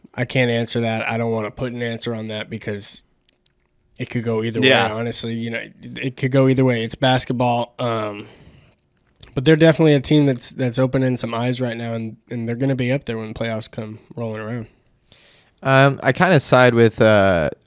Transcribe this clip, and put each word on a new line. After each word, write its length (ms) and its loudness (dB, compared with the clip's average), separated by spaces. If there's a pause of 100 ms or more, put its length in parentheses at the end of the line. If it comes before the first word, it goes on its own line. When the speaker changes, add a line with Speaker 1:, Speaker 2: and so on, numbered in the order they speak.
(140)
Speaker 1:
I 100 -4
can't 260 0
answer 300 -2
that. 260 -2
I 120 -4
don't 140 -2
wanna 180 -4
put 240 -8
an 80 -8
answer 320 -6
on 140 -8
that 200 -8
because 560 -10 (920)
it 100 -8
could 160 -6
go 180 -2
either 180 -4
Speaker 2:
Yeah. 280 4
Speaker 1:
way, 40 -6
honestly. 420 -6
You 160 -6
know, 80 -6
it, 400 -16
it 180 -8
could 160 -2
go 160 4
either 160 4
way. 180 0
It's 120 -8
basketball. 840 -2
Um, 480 -6 (1080)
but 100 -4
they're 100 6
definitely 400 6
a 60 4
team 240 4
that's, 260 -2
that's 280 -4
opening 400 0
some 160 -6
eyes 260 -2
right 160 -4
now, 160 -6
and, 240 -8 (140)
and 180 -6
they're 80 -4
gonna 180 0
be 160 -2
up 140 -2
there 140 -6
when 160 -10
playoffs 360 -6
come 280 -12 (180)
rolling 240 -8
around. 280 -8 (960)
Speaker 3:
Um, 400 4
I 100 2
kinda 280 4
side 340 4
with, 260 4
uh, 480 4 (180)